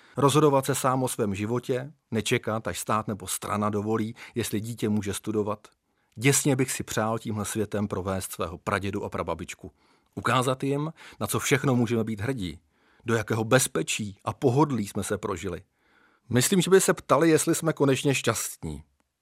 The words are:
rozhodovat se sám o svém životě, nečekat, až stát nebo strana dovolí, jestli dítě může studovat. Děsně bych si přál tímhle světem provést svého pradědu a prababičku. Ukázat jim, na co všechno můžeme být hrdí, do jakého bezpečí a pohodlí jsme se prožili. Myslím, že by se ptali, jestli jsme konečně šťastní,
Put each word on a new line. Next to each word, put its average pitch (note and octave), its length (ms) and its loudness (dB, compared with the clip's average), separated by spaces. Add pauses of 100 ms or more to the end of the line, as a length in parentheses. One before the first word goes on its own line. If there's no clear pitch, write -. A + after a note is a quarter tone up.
(160)
rozhodovat C#3 500 6
se C#3 80 0
sám C3 280 0
o B2 60 0
svém G#2 260 -2
životě, B2 580 -4 (180)
nečekat, A2 580 -2
až F2+ 100 -6
stát G#2+ 300 -2
nebo F#2 180 -6
strana G#2 440 -2
dovolí, A2 440 -2 (200)
jestli A2 260 -2
dítě A2+ 280 -4
může G2+ 260 0
studovat. G#2+ 540 -4 (460)
Děsně C3+ 420 2
bych B2+ 160 -2
si - 100 -6
přál A2+ 360 -2
tímhle G#2+ 260 -4
světem G#2 440 -2
provést F#2+ 440 -4
svého F2+ 260 -6
pradědu G2 460 -2
a G2 60 -8
prababičku. F2 640 -8 (420)
Ukázat B2+ 480 0
jim, C#3+ 300 -2 (280)
na G#2+ 60 -2
co A#2 120 -2
všechno C3+ 380 2
můžeme A2+ 280 2
být A2 160 -6
hrdí, G2+ 380 -6 (460)
do A#2 100 0
jakého A2+ 300 0
bezpečí A#2+ 800 0
a A2 80 -4
pohodlí C3 560 2
jsme G#2 140 -4
se G2+ 160 -2
prožili. F2+ 440 -6 (680)
Myslím, B2+ 320 4
že F3 100 0
by F#3+ 100 10
se F3+ 140 2
ptali, D#3 360 4
jestli D#3 240 4
jsme D#3+ 180 0
konečně C3+ 420 2
šťastní, E2 680 -4 (400)